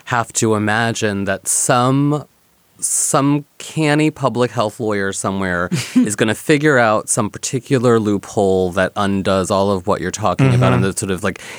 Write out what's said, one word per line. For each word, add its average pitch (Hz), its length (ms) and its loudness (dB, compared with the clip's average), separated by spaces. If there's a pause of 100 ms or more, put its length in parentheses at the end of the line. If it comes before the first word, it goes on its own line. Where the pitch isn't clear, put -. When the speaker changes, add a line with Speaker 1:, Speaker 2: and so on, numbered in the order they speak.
Speaker 1:
have 117 300 -4
to 110 200 0
imagine 107 680 -2
that 95 240 -4
some, 139 800 0 (520)
some 143 680 0 (100)
canny 151 540 0
public 123 400 0
health 107 280 -2
lawyer 101 360 -2
somewhere 92 560 -2 (120)
Speaker 2:
<laughs> - 120 -8
Speaker 1:
is 233 200 2
gonna 110 200 2
figure 147 420 2
out 110 320 2
some 104 220 -2
particular 123 680 0
loophole 95 760 0
that 92 240 0
undoes 98 540 0
all 98 200 2
of 92 160 -2
what 95 160 -2
you're 90 80 -4
talking 104 380 0
about 123 100 2
Speaker 3:
Mm-hmm. 95 160 4
Speaker 1:
and 92 100 2
that 95 140 -2
sort 95 120 -4
of, 92 140 -4
like, 95 160 -4 (180)